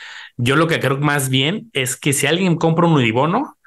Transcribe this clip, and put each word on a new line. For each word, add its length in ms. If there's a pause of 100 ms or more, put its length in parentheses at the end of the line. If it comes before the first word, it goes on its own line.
(380)
Yo 180
lo 120
que 120
creo 200
más 300
bien 440
es 220
que 180
si 140
alguien 280
compra 300
un 80
udibono, 720